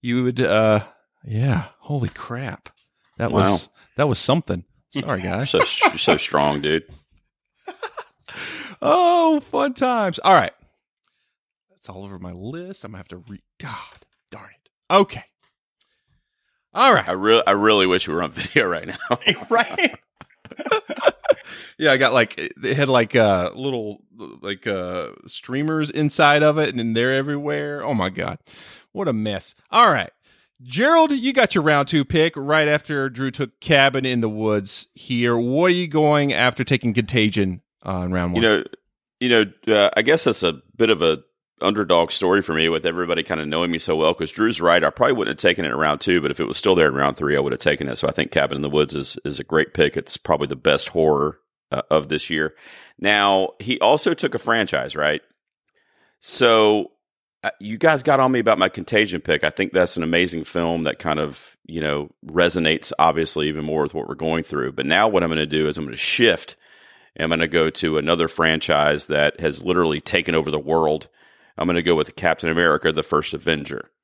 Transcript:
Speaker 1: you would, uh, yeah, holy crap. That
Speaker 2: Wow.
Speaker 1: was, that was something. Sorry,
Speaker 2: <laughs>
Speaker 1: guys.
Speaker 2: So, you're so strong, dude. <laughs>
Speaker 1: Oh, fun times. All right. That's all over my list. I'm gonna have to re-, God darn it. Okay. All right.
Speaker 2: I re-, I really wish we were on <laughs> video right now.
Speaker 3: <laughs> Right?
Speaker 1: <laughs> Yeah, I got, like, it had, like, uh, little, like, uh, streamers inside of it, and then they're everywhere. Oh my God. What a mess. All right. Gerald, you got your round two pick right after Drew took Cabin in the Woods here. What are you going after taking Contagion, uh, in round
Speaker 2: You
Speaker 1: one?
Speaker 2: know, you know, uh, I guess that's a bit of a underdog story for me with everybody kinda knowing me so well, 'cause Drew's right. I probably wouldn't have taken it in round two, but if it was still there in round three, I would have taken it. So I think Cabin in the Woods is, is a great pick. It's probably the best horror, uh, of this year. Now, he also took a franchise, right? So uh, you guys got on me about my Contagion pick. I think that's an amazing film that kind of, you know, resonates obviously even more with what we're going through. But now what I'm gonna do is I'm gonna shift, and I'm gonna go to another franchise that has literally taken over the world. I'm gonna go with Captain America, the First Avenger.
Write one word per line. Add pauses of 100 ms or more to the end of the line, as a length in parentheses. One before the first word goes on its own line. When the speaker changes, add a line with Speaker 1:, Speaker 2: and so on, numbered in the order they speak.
Speaker 1:
you
would,
uh, (400)
yeah, (120)
holy
crap. (500)
That
Speaker 2:
Wow.
Speaker 1:
was, (280)
that
was
something. (260)
Sorry,
Speaker 2:
<laughs>
Speaker 1:
guys.
Speaker 2:
So, (300)
you're
so
strong,
dude. (840)
<laughs> (1080)
Speaker 1:
Oh,
fun
times.
All
right. (1160)
That's
all
over
my
list.
I'm
gonna
have
to
re-, (160)
God (540)
darn (160)
it. (200)
Okay. (1500)
All
right.
Speaker 2:
I
re-,
I
really
wish
we
were
on
<laughs>
video
right
now. (180)
Speaker 3:
<laughs>
Right? (600)
Speaker 1:
<laughs> (1000)
Yeah,
I
got,
like,
it
had,
like,
uh,
little, (120)
like,
uh, (140)
streamers
inside
of
it,
and
then
they're
everywhere.
Oh
my
God. (540)
What
a
mess. (160)
All
right. (520)
Gerald,
you
got
your
round
two
pick
right
after
Drew
took
Cabin
in
the
Woods
here.
What
are
you
going
after
taking
Contagion, (220)
uh,
in
round
Speaker 2:
You
Speaker 1:
one?
Speaker 2:
know, (540)
you
know, (300)
uh,
I
guess
that's
a (160)
bit
of
a (420)
underdog
story
for
me
with
everybody
kinda
knowing
me
so
well,
'cause
Drew's
right.
I
probably
wouldn't
have
taken
it
in
round
two,
but
if
it
was
still
there
in
round
three,
I
would
have
taken
it.
So
I
think
Cabin
in
the
Woods
is,
is
a
great
pick.
It's
probably
the
best
horror, (340)
uh,
of
this
year. (420)
Now, (100)
he
also
took
a
franchise,
right? (960)
So (500)
uh,
you
guys
got
on
me
about
my
Contagion
pick.
I
think
that's
an
amazing
film
that
kind
of, (100)
you
know, (160)
resonates
obviously
even
more
with
what
we're
going
through.
But
now
what
I'm
gonna
do
is
I'm
gonna
shift, (600)
and
I'm
gonna
go
to
another
franchise
that
has
literally
taken
over
the
world. (480)
I'm
gonna
go
with
Captain
America,
the
First
Avenger. (140)